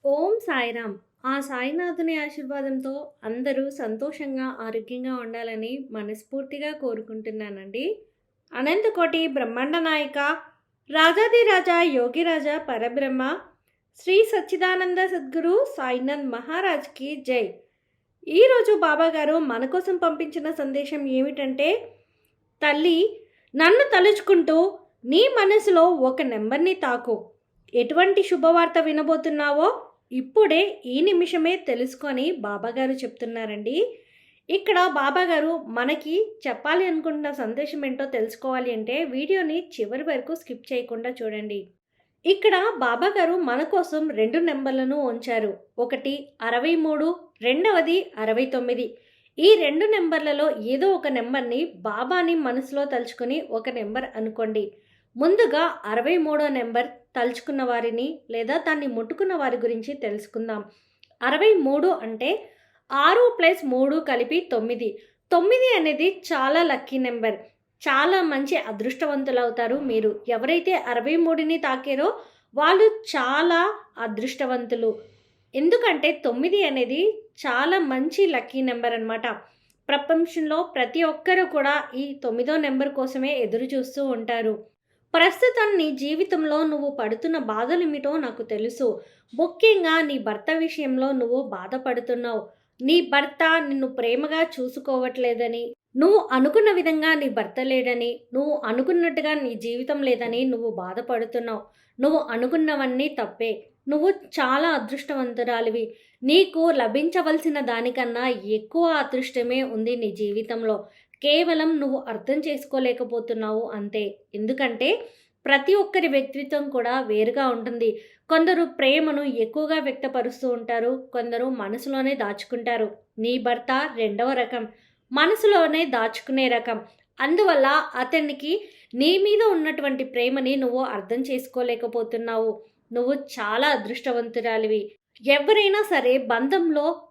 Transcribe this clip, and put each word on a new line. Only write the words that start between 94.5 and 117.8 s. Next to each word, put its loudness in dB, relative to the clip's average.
నువ్వు 6
అనుకున్న 6
విధంగా 2
నీ -2
భర్త -4
లేడని, -2
నువ్వు 0
అనుకున్నట్టుగా 0
నీ -2
జీవితం -4
లేదని 0
నువ్వు -2
బాధపడుతున్నావు. -6
నువ్వు 4
అనుకున్నవన్నీ 0
తప్పే. -6
నువ్వు 2
చాలా 0
అదృష్టవంతురాలివి. -4
నీకు 4
లభించవలసిన 0
దానికన్నా -2
ఎక్కువ 0
అదృష్టమే -2
ఉంది -2
నీ -2
జీవితంలో. -4
కేవలం 2
నువ్వు -2
అర్థం -4
చేసుకోలేకపోతున్నావు -4
అంతే. -8
ఎందుకంటే -2
ప్రతి 4
ఒక్కరి 2
వ్యక్తిత్వం -2
కూడా -2
వేరుగా 0
ఉంటుంది. -2